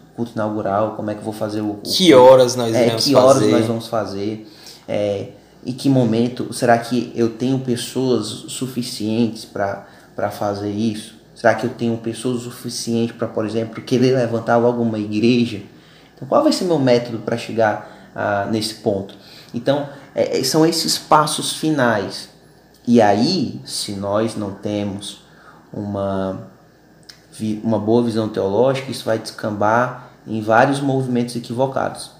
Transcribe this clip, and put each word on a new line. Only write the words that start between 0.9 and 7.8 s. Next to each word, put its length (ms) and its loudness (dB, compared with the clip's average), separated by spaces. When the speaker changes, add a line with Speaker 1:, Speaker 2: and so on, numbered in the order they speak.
Speaker 1:
Como 180 -6
é 40 -6
que 60 -10
eu 40 -16
vou 80 -6
fazer 280 -6
o, 100 -2
o 120 -10
Speaker 2:
Que 320 6
horas 400 10
nós 200 -2
Speaker 1:
é, 120 4
Speaker 2:
iremos 180 0
Speaker 1:
que 100 2
horas 260 6
Speaker 2:
fazer? 100 4
Speaker 1:
nós 160 4
vamos 220 -4
fazer? 600 -6
É, 420 -4
em 80 -6
que 160 -2
momento? 640 0
Será 260 4
que 360 -4
eu 160 0
tenho 280 -2
pessoas 680 -2